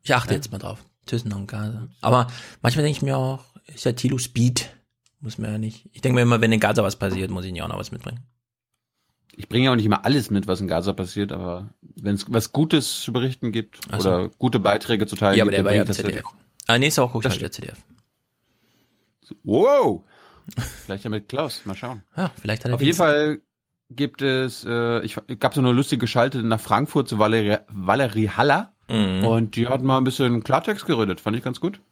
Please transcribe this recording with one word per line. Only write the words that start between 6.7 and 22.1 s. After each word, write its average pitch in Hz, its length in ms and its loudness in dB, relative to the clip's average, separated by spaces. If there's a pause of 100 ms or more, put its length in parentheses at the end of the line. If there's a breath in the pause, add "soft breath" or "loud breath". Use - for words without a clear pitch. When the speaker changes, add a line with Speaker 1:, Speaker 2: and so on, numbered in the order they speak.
Speaker 1:
was 98 140 -2
passiert, 95 340 -4
muss 92 140 -8
ich 92 80 -8
nicht 82 80 -8
auch - 80 -8
noch 98 100 -8
was - 120 -10
mitbringen. - 280 -12 (1160)
Speaker 2:
Ich - 120 -16
bringe 123 180 2
ja 131 60 4
auch 123 60 4
nicht 110 80 2
immer 107 180 2
alles 127 260 2
mit, 98 160 0
was 92 140 0
in 98 80 -4
Gaza 90 240 -2
passiert, 98 400 -6
aber 92 380 -10 (260)
wenn's 101 320 -4
was 113 240 -2
Gutes 156 500 0
zu 120 120 -8
berichten 123 400 -4
gibt 110 260 -6 (100)
Speaker 1:
Ach 98 120 -4
so. 95 80 2
Speaker 2:
oder 90 280 0
gute 117 220 2
Beiträge 104 480 0
zu 104 80 -8
teilen 98 220 4
Speaker 1:
Ja, 110 80 6
aber 104 60 4
Speaker 2:
gibt, 110 80 2
Speaker 1:
der 95 40 2
Speaker 2:
dann - 20 2
Speaker 1:
war 101 100 2
ja 104 100 4
Speaker 2:
bringe - 0 -
Speaker 1:
im - 60 -4
Speaker 2:
ich - 60 -2
das - 0 -
Speaker 1:
Z 104 80 -6
D 101 140 0
F. - 60 -12
Speaker 2:
natürlich. - 420 -14
Speaker 1:
Ah, 117 100 4
nächste 147 240 4
Woche 123 120 2
guck 110 80 -2
ich - 20 -6
Speaker 2:
Das 110 100 0
Speaker 1:
halt - 80 -4
der - 60 -6
Speaker 2:
stimmt. - 300 -12
Speaker 1:
Z - 0 -
D - 1500 -20
F. - 120 -18
Speaker 2:
Wow! 165 600 4 (840 soft breath)
Vielleicht 98 200 -8
ja 117 40 -6
mit 107 200 -6
Klaus, 139 360 -6
mal 98 100 -8
schauen. 120 280 -12 (120)